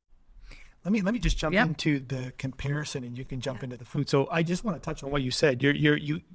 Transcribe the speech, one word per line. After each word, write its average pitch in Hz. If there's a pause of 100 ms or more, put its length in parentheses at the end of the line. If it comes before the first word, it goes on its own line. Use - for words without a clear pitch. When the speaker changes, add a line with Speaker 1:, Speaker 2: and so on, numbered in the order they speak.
(840)
Speaker 1:
Let 180
me, 226
let 190
me 240
just 165
jump 160
Speaker 2:
Yep. 208
Speaker 1:
into 147
the 127
comparison, 143
and 120
you 131
can 127
jump 127
Speaker 2:
Yeah. 139
Speaker 1:
into 123
the 123
food. 143
So 139
I 170
just 175
wanna 170
touch 156
on 139
what 143
you 127
said. 127
You're, 143
you're, 147
you, 151 (140)